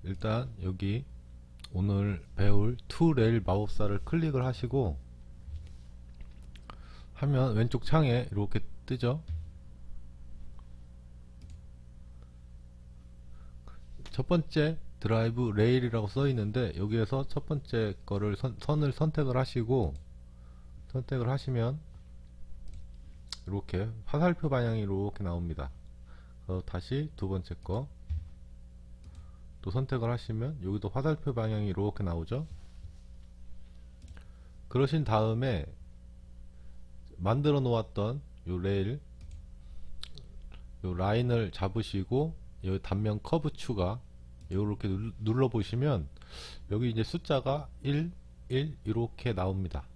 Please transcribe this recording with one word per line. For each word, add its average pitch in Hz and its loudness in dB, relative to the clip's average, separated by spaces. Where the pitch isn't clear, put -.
일단 110 0
여기 98 -2
오늘 98 2
배울 104 10
투 165 6
레일 117 6
마법사를 101 6
클릭을 156 2
하시고 120 2
하면 135 4
왼쪽 117 4
창에 123 6
이렇게 101 4
뜨죠. 127 2
첫 - 0
번째 160 4
드라이브 113 2
레일이라고 117 6
써 135 2
있는데 110 2
여기에서 110 2
첫 - 0
번째 113 0
거를 101 0
선, 123 -2
선을 147 4
선택을 151 4
하시고 120 4
선택을 127 0
하시면 131 2
이렇게 98 -2
화살표 170 4
방향이 120 2
이렇게 101 0
나옵니다. 85 -2
그래서 92 -2
다시 135 -2
두 95 -2
번째 95 -2
거 127 -4
또 90 -4
선택을 120 0
하시면 120 -2
여기도 101 -2
화살표 143 0
방향이 110 0
이렇게 101 0
나오죠. 90 -2
그러신 139 4
다음에 110 2
만들어 139 6
놓았던 117 2
요 90 0
레일, 98 2
요 90 -2
라인을 113 4
잡으시고 113 0
여기 95 0
단면 104 0
커브 156 0
추가 101 0
요렇게 101 0
눌-, 101 -2
눌러보시면 117 2
여기 117 2
이제 113 2
숫자가 139 0
일, 151 0
일 139 0
이렇게 117 0
나옵니다. 92 0